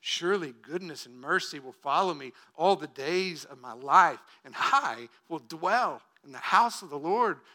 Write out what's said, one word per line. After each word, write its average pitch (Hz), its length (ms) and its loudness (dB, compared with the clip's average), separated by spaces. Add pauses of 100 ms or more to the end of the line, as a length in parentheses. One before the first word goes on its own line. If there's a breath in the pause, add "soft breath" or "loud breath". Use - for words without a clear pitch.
"Surely 170 600 -2
goodness 160 420 -8
and 123 160 -20
mercy 156 400 -2
will 131 120 -14
follow 160 420 0
me 135 180 -12 (240 loud breath)
all 180 180 4
the 151 120 -2
days 151 580 -4
of 131 160 -20
my 123 140 -14
life, 139 460 6 (260 loud breath)
and 123 100 -18
I 120 540 0 (180 soft breath)
will 160 120 -6
dwell 165 600 -2 (240)
in 139 80 -20
the 127 60 -16
house 220 420 2
of 190 80 -16
the 147 100 -8
Lord 180 420 0 (140 soft breath)